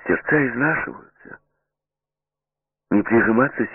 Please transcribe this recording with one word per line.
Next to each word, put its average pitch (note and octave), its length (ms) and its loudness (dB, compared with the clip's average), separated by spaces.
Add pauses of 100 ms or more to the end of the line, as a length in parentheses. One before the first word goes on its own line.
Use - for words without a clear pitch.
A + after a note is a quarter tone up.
сердца D3+ 420 0
изнашиваются. - 920 -6 (1500)
Не G2+ 100 4
прижиматься A2+ 720 2